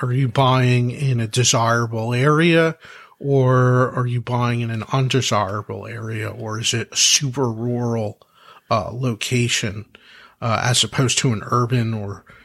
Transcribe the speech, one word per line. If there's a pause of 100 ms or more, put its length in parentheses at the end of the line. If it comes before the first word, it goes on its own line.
Are
you
buying
in
a
desirable
area, (400)
or
are
you
buying
in
an
undesirable
area,
or
is
it
a
super
rural, (520)
uh,
location, (560)
uh,
as
opposed
to
an
urban
or (200)